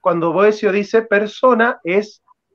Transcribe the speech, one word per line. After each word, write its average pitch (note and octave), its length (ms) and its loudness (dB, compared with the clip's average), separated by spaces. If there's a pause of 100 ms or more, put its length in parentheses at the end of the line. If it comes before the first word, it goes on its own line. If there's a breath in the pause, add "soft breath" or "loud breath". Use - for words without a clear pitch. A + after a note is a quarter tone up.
Cuando E3+ 320 0
Boecio G#3 400 2
dice, G#3 300 0
"Persona A3+ 800 0
es G3+ 400 -4 (320)